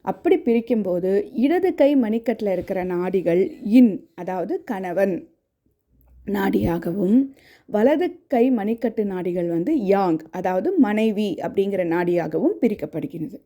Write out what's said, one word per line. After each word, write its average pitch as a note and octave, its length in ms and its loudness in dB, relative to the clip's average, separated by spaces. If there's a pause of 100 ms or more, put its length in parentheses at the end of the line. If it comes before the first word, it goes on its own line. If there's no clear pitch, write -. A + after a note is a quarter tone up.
அப்படி - 380 0
பிரிக்கும்போது G#3 920 0
இடது F4 420 0
கை C#4+ 220 4
மணிக்கட்டுல A3+ 560 -2
இருக்கிற F3+ 320 -4
நாடிகள் F3+ 640 0 (200)
yin, A3+ 300 6 (140)
அதாவது F#3 500 -6
கணவன் F#3+ 640 -2 (960)
நாடியாகவும், G3 1000 0 (420)
வலது C#4 600 2
கை B3+ 260 2
மணிக்கட்டு A3+ 520 -2
நாடிகள் F3+ 440 -4
வந்து E3+ 260 -2
yang, G3 440 2 (120)
அதாவது F#3 480 -2
மனைவி G#3+ 600 2
அப்படிங்கிற G3 440 -2
நாடியாகவும் F3 760 0
பிரிக்கப்படுகிறது. E3 760 -4 (120)